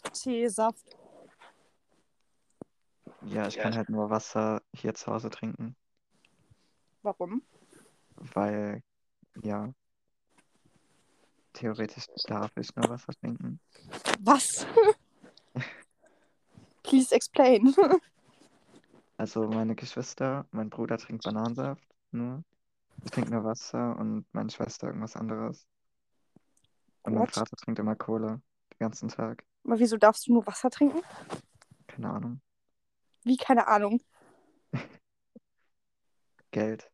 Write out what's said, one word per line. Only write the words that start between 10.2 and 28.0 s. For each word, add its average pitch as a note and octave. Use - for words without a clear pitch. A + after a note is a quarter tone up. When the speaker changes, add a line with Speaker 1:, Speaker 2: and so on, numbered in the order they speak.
Speaker 2:
theoretisch A2
darf G#2+
ich -
nur A#2
Wasser -
trinken. A#2+
Speaker 1:
Was? C4
<laughs> -
Please C4
explain. B3+
<laughs> F4+
Speaker 2:
Also A2
meine A2
Geschwister, C3
mein G#2+
Bruder A#2
trinkt A#2
Bananensaft A#2
nur. B2
Ich -
trinke A2+
nur A2+
Wasser A#2
und A2
meine A2
Schwester -
irgendwas -
anderes. A2
Und A2+
mein -
Speaker 1:
What? -
Speaker 2:
Vater -
trinkt A2
immer G#2+
Cola, A2